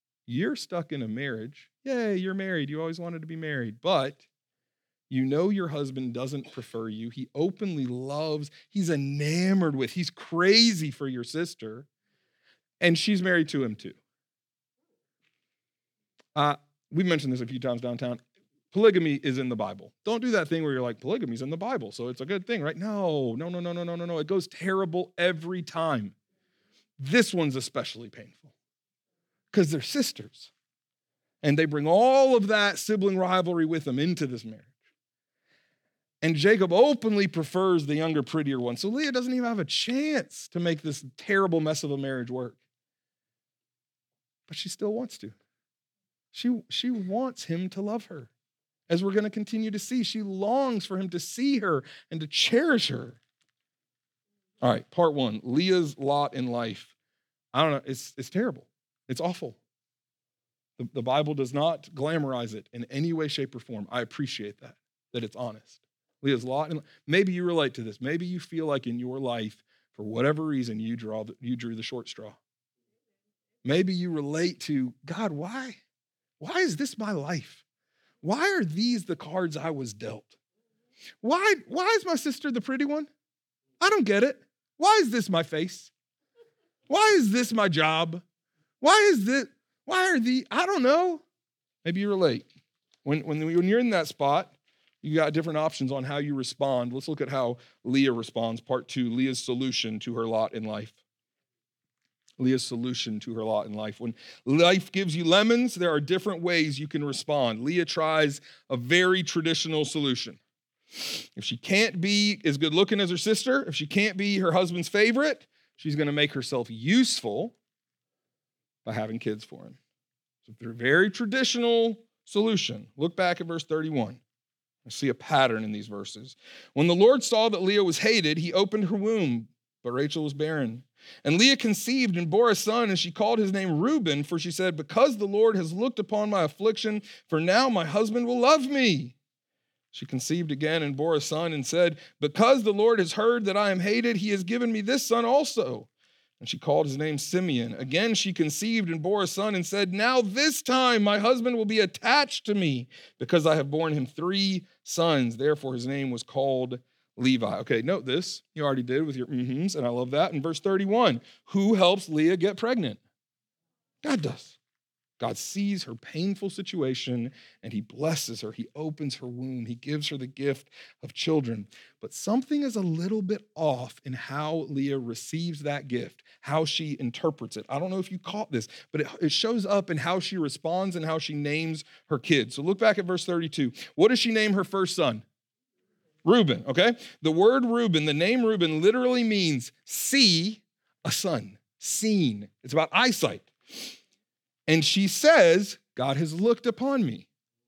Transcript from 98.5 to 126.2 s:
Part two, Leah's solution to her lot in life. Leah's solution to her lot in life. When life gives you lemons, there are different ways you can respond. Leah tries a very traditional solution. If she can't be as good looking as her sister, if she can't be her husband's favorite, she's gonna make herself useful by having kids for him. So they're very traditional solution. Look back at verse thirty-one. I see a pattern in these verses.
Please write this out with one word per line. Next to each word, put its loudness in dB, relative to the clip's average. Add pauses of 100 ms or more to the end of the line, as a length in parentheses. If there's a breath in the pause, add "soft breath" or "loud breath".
Part -4
two, -2
Leah's 0
solution -4
to -8
her -2
lot 0
in -8
life. -8 (1500)
Leah's 2
solution -6
to -10
her -6
lot 0
in -10
life. -8
When -6 (300 loud breath)
life 4
gives -2
you -2
lemons, 4
there 0
are 2
different -2
ways 0
you -8
can -6
respond. -2
Leah 0
tries 0 (260 loud breath)
a -2
very 4
traditional -2
solution. -4 (960 loud breath)
If -12
she -6
can't 0
be 2
as 2
good 0
looking 4
as 2
her -2
sister, 0
if -6
she -4
can't 0
be 0
her 2
husband's 0
favorite, 2 (300)
she's -4
gonna 0
make 0
herself -4
useful 0 (1300)
by -8
having -6
kids -6
for -20
him. -20 (680)
So -20
they're -10
very 4
traditional 0 (280)
solution. -2 (100)
Look -2
back 2
at -8
verse -6
thirty-one. -4 (640)
I -18
see -4
a 2
pattern 2
in -6
these -8
verses. -14 (380 loud breath)